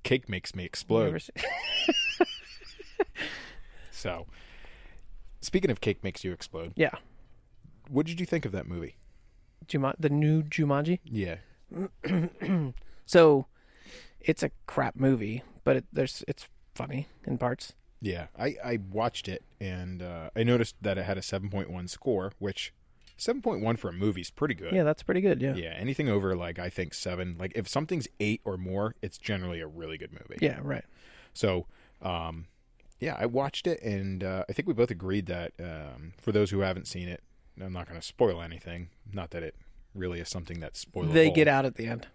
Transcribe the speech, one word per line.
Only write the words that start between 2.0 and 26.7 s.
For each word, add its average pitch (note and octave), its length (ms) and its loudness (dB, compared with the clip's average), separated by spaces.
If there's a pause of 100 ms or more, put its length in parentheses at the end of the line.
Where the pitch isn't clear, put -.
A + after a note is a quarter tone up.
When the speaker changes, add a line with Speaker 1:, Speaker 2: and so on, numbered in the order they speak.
Speaker 1:
So, - 360 -6 (1120)
speaking F#3 280 2
of A2 120 0
cake - 220 0
makes F#2+ 200 -6
you F#2 80 -4
explode. E2+ 440 -8
Speaker 2:
Yeah. - 160 4 (1000)
Speaker 1:
What D3 160 2
did E3 140 -6
you F3+ 60 0
think E3 200 -2
of G2+ 80 -2
that F#2+ 140 -6
movie? E2+ 280 -8 (720)
Speaker 2:
Juma-, C3+ 320 0
the D#3 100 4
new D3+ 340 6
Jumanji? D3+ 600 2
Speaker 1:
Yeah. F#2 340 -2 (680)
Speaker 2:
<clears throat> E3+ 680 0 (320)
So, D#3 420 10 (760)
it's - 220 2
a D3 80 0 (160)
crap - 280 -2
movie, B2 460 2 (220)
but C3 140 6
it, - 140 -2
there's, - 360 -2
it's - 200 -6 (280)
funny C#3 320 -4 (180)
in C3+ 140 -2
parts. B2 340 -2 (280)
Speaker 1:
Yeah, F2 260 -4 (100)
I, C3+ 260 -2
I A#2+ 160 0 (120)
watched A2 360 -2
it, F#2 160 -6 (160)
and, F2+ 440 -6
uh, E2+ 320 -8
I A2+ 80 4
noticed A#2 380 4
that F#2+ 180 0
it - 60 -2
had G2 120 0
a F2+ 60 -6
seven G2 260 -4
point G2 220 -4
one F2+ 160 -8
score, G2 500 0
which - 340 -4 (460)
seven B3 240 0
point F3 220 2
one A#2 140 4
for F#2+ 120 -4
a E2+ 40 -6
movie F#2 280 2
is E2+ 80 -8
pretty C#3+ 240 0
good. - 200 -4
Speaker 2:
Yeah, F#3 100 4
that's D3+ 180 2
pretty F3+ 200 2
good, F#3 200 4
yeah. C3+ 140 0
Speaker 1:
Yeah, E2 200 -4
anything C3+ 320 0
over, G2 280 4
like, F2 240 -4
I F2+ 100 -4
think F2 240 -4